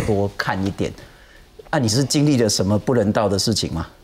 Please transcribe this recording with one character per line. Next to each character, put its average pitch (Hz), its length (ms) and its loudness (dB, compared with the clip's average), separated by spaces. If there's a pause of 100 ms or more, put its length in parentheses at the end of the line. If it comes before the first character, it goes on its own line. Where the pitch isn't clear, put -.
多 101 300 0
看 95 280 -4
一 98 60 0
点？ 80 220 -6 (760)
啊， 156 80 0
你 120 100 0
是 127 160 0
经 143 200 0
历 147 120 4
了 117 120 4
什 101 160 0
么 101 140 2
不 135 160 0
人 107 180 2
道 110 160 2
的 98 80 0
事 110 160 0
情 78 200 -2
吗？ 82 140 -4 (180)